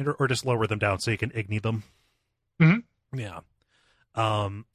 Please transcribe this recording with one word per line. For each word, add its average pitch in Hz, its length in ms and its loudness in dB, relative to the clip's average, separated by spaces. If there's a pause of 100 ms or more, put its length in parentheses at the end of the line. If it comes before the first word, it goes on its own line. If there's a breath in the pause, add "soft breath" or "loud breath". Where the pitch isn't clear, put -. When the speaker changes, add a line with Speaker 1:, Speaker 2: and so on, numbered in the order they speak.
Speaker 1:
or, 143 100 0
or 139 140 0
just 123 160 -2
lower 117 220 0
them 107 120 -2
down 101 220 0
so 117 100 -4
you 107 80 0
can 113 120 -4
igni 107 320 -4
them. 113 220 -2 (760)
Speaker 2:
Mm-hmm. 165 580 2
Speaker 1:
Yeah. - 220 -8 (720)
Um, 107 600 -2